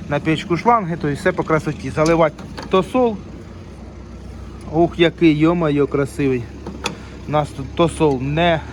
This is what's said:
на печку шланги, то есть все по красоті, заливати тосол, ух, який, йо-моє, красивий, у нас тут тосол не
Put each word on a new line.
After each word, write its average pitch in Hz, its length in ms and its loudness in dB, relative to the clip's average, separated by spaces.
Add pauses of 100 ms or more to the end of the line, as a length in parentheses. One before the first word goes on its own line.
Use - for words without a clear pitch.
на 143 100 0
печку 160 380 0
шланги, 190 400 2
то 151 100 -4
есть 143 140 -2
все 185 100 4
по 180 120 -4
красоті, 151 460 -2
заливати 156 460 4 (340)
тосол, 214 480 2 (1500)
ух, 165 280 2
який, 160 380 4
йо-моє, 156 480 4
красивий, 135 580 0 (840)
у - 40 -6
нас 147 180 2
тут - 260 -10
тосол 151 460 2
не 156 400 2 (120)